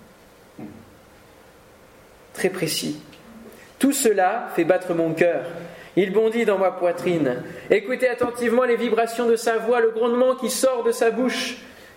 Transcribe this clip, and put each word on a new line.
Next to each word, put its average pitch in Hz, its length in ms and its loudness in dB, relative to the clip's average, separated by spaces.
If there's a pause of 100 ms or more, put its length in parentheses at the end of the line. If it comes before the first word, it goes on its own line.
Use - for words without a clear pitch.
(2250)
très - 180 -2
précis. 160 520 -4 (760)
Tout 277 120 4
cela 202 640 0
fait 170 100 0
battre 180 280 0
mon 165 220 0
cœur. 165 300 2 (500)
Il 190 180 2
bondit 220 320 2
dans 196 140 2
ma 185 100 2
poitrine. 170 680 0 (340)
Écoutez 240 360 2
attentivement 240 580 0
les 240 100 2
vibrations 226 500 0
de 226 100 4
sa 226 220 0
voix, 233 240 2
le 226 80 4
grondement 240 460 2
qui 233 160 -4
sort 254 320 0
de 233 80 2
sa 226 180 2
bouche. 226 480 -2 (400)